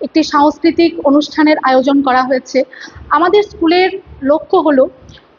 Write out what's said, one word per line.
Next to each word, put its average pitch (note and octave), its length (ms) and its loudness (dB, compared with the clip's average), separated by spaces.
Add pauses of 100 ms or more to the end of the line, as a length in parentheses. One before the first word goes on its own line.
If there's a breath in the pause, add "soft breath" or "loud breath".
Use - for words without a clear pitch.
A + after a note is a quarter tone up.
একটি D#4 220 -2
সাংস্কৃতিক D#4 760 0
অনুষ্ঠানের D4+ 640 0
আয়োজন C4 380 2
করা B3+ 220 0
হয়েছে। C4 400 -2 (460 loud breath)
আমাদের F4+ 340 2
স্কুলের F4+ 460 0 (320)
লক্ষ্য D#4 360 -2
হলো, D4 320 2 (500 loud breath)